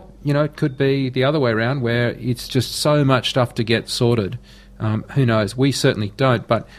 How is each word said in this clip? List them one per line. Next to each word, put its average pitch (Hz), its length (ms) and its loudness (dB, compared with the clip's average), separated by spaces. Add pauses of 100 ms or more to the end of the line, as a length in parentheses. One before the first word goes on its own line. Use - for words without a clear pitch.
(240)
you 147 80 -2
know, 143 120 2
it 147 140 -4
could 135 200 -2
be 139 320 2
the 127 140 0
other 147 160 2
way 127 100 2
around 117 320 0
where 117 300 0
it's 120 360 -6
just - 280 -2
so 147 280 2
much 131 280 2
stuff 123 240 0
to 113 80 -2
get 110 260 0
sorted. 117 480 0 (420)
Um, 107 260 -2 (100)
who 135 100 2
knows? 110 320 0
We 135 140 2
certainly 107 460 0
don't. 131 300 0
But, 110 200 0 (120)